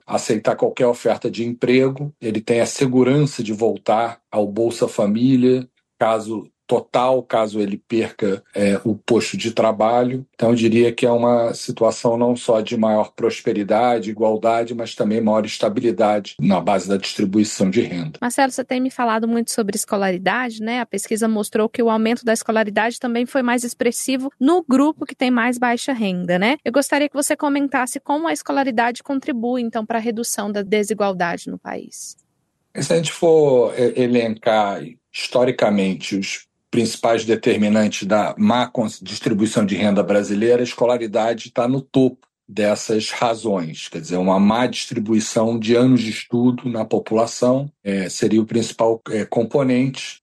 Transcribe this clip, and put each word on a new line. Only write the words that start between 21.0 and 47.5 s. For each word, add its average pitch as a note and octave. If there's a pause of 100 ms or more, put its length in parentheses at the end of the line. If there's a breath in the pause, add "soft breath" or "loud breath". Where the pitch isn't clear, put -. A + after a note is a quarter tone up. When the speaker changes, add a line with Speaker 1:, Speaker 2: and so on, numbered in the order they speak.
Speaker 2:
mostrou G#3+
que A#3
o A3+
aumento A3
da A3+
escolaridade A3
também A#3+
foi C4
mais A#3+
expressivo B3+
no E4
grupo C#4+
que -
tem B3+
mais B3
baixa A#3+
renda, F3+
né? B3
Eu -
gostaria C#4
que -
você D4
comentasse C#4
como D#4
a D#4
escolaridade B3+
contribui, B3+
então, A3+
pra A#3
redução A3
da G#3
desigualdade G3
no F#3
país. - (640)
Speaker 1:
Se C#3+
a -
gente E3
for, D3
é, B2
elencar A2 (300)
historicamente G#2
os - (240)
principais A#2
determinantes G#2+
da G#2
má A#2
cons-, -
distribuição G#2
de F#2+
renda G2+
brasileira, G2+
a -
escolaridade A#2
tá A#2+
no C3+
topo - (180)
dessas G#2+
razões, G#2
quer E2
dizer, F2
uma F#2
má A2
distribuição A2+
de A2+
anos B2+
de A2
estudo B2
na A2+
população, B2 (100)